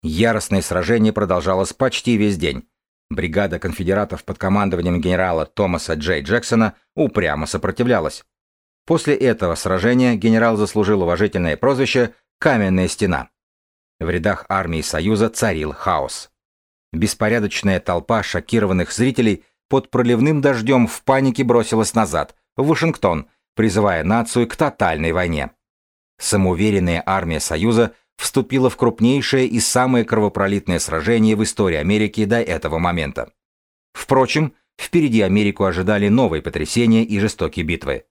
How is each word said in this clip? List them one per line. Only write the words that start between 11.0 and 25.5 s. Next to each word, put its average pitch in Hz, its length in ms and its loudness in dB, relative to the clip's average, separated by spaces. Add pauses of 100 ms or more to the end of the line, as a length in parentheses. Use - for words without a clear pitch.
уважительное 87 540 0
прозвище 127 580 0 (240)
«Каменная 95 500 2
стена». 85 400 -4 (720)
В 85 100 -6
рядах 90 380 -2
армии 82 340 -4
Союза 101 480 0
царил 80 420 -4
хаос. 73 580 -4 (600)
Беспорядочная 104 880 -2
толпа 95 420 -2
шокированных 92 680 -2
зрителей 117 520 0 (240)
под 135 220 -2
проливным 123 500 2
дождём 123 460 2
в - 160 -8
панике 135 420 2
бросилась 117 500 2
назад, 82 400 -2 (220)
в 135 100 0
Вашингтон, 147 640 0 (260)
призывая 101 500 2
нацию 113 420 0
к - 100 -12
тотальной 82 560 0
войне. 82 400 -2 (680)